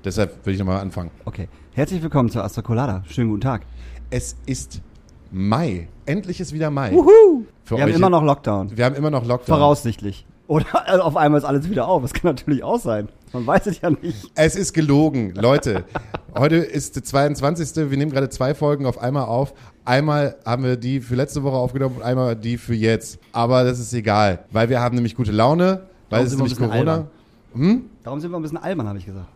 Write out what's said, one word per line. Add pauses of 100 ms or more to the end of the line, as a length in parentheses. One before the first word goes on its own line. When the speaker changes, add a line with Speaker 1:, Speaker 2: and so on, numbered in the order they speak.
Speaker 1:
Deshalb
will
ich
nochmal
anfangen. (160)
Speaker 2:
Okay. (260)
Herzlich
willkommen
zur
Astra
Colada.
Schönen
guten
Tag. (480)
Speaker 1:
Es (100)
ist (500)
Mai. (180)
Endlich
ist
wieder
Mai.
Speaker 2:
Wuhu! (180)
Speaker 1:
Für
Speaker 2:
Wir
haben
Speaker 1:
euch
Speaker 2:
immer
noch
Lockdown.
Speaker 1:
Wir
haben
immer
noch
Lockdown.
Speaker 2:
Voraussichtlich. (200)
Oder, (120)
<laughs>
äh,
auf
einmal
ist
alles
wieder
auf.
Das
kann
natürlich
auch
sein. (240)
Man
weiß
es
ja
nicht.
Speaker 1:
Es
ist
gelogen.
Leute, (260)
Speaker 2:
<laughs>
Speaker 1:
heute
ist
der
zweiundzwanzigste.
Wir
nehmen
gerade
zwei
Folgen
auf
einmal
auf. (320)
Einmal
haben
wir
die
für
letzte
Woche
aufgenommen
und
einmal
die
für
jetzt. (120)
Aber
das
ist
egal, (100)
weil
wir
haben
nämlich
gute
Laune, (280)
weil
Speaker 2:
Darum
Speaker 1:
es
Speaker 2:
sind
wir
ein
Speaker 1:
nämlich
Speaker 2:
bisschen
Speaker 1:
Corona.
Speaker 2:
albern. (460)
Speaker 1:
Hm? (180)
Speaker 2:
Darum
sind
wir
ein
bisschen
albern,
habe
ich
gesagt.